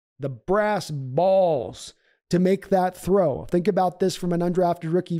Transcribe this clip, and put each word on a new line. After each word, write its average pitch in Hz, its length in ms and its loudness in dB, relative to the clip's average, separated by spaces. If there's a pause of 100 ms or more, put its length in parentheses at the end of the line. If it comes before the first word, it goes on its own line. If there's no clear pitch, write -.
(180)
the 139 100 -8
brass 196 640 -2
balls 156 1040 0 (360)
to 175 100 2
make 185 280 2
that 185 280 2
throw. 170 520 0
Think 175 200 0
about 185 320 0
this 185 160 0
from 180 160 -4
an 170 80 0
undrafted 170 520 0
rookie 180 280 -2